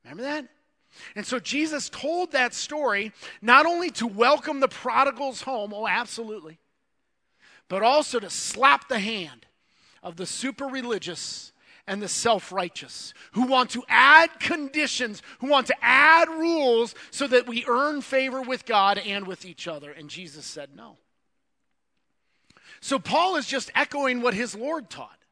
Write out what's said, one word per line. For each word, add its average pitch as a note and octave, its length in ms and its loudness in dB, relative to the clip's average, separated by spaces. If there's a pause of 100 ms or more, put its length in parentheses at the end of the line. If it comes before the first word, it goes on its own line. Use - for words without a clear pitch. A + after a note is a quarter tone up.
Remember F3+ 200 -16
that? C#4+ 220 -8 (680)
And G#3 100 -10
so B3 140 -6
Jesus D4+ 500 -6
told E4+ 440 -6
that B3+ 200 0
story A3 600 -4 (280)
not B3+ 240 8
only F4 260 0
to - 140 -4
welcome C4+ 540 2
the C4 80 4
prodigals C4 720 -2
home, G#3+ 320 -6
oh, G#3+ 140 -6
absolutely, G#3+ 720 -6 (1080)
but F#3+ 120 -4
also B3+ 380 2
to G3 100 -8
slap - 600 0
the A#3 100 -4
hand F#3+ 460 -8 (580)
of E3+ 140 -14
the F3+ 80 -8
super C4+ 400 -8
religious A#3 880 -10 (340)
and G3+ 140 -6
the F#3+ 80 -8
self-righteous - 1040 -4 (180)
who B3 160 0
want B3+ 240 4
to A#3+ 160 -8
add D4 520 8
conditions, C#4 840 -4 (160)
who C4 80 -8
want C#4 200 4
to - 140 0
add D4+ 460 8
rules D#4 680 0 (160)
so C#4 180 -6
that B3 200 4
we A#3 200 -6
earn C#4 340 0
favor C4 400 -2
with B3 240 -6
God G3+ 320 4
and G3+ 280 -6
with F#3 200 -12
each F3 220 -14
other. D3 240 -12
And D3 180 -18
Jesus D#3 360 -16
said C#3+ 300 -14
no. - 220 -20 (1800)
So C4+ 180 -4
Paul E4+ 380 0
is A#3+ 100 -4
just - 280 -6
echoing C4+ 460 -2
what A#3 120 0
his G3+ 220 -6
Lord C4+ 340 -8
taught. A#2+ 280 -18 (140)